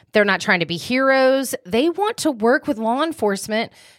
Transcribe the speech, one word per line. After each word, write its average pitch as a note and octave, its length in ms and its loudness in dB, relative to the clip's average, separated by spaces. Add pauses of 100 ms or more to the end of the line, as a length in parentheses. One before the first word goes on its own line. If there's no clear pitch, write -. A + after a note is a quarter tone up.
(140)
They're G#3 120 4
not F#3+ 140 0
trying F#3+ 220 0
to E3 40 0
be E3+ 120 -6
heroes. C4 760 2 (120)
They A3+ 240 0
want G4+ 280 -4
to D#4 140 0
work A#3+ 340 0
with A#3+ 140 -4
law A#3 240 -2
enforcement G#3+ 680 -4 (260)